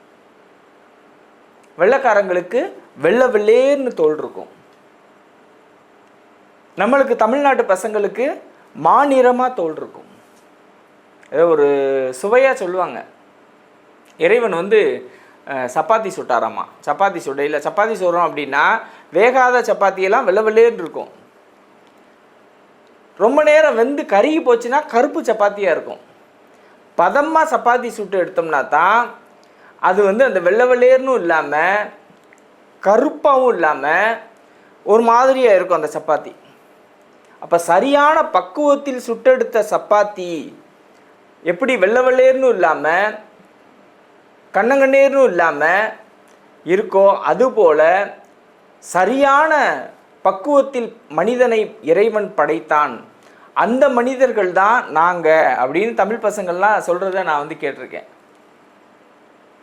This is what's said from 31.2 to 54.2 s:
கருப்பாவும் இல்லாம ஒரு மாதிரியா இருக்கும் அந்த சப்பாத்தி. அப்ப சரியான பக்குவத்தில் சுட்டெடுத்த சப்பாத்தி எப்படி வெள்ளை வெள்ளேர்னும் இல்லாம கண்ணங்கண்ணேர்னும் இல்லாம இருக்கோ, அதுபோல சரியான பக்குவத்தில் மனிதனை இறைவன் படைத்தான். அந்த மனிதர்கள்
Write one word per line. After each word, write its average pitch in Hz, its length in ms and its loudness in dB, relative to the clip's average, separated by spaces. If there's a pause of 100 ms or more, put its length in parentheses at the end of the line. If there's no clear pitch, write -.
கருப்பாவும் 262 720 2
இல்லாம 165 600 0 (680)
ஒரு 220 200 2
மாதிரியா 240 500 2
இருக்கும் 180 280 0
அந்த 151 180 -6
சப்பாத்தி. 147 340 -4 (1080)
அப்ப 160 180 -2
சரியான 285 680 2
பக்குவத்தில் 277 800 -2
சுட்டெடுத்த 226 600 0
சப்பாத்தி 180 840 -2 (920)
எப்படி 220 340 -6
வெள்ளை 208 240 0
வெள்ளேர்னும் 262 480 2
இல்லாம 175 640 0 (1400)
கண்ணங்கண்ணேர்னும் 269 720 2
இல்லாம 175 640 0 (760)
இருக்கோ, 190 540 2
அதுபோல 185 960 2 (640)
சரியான 269 1000 0 (400)
பக்குவத்தில் 254 760 -2 (120)
மனிதனை 226 720 -2
இறைவன் 196 520 0
படைத்தான். 151 720 -2 (480)
அந்த 247 360 2
மனிதர்கள் 247 640 -2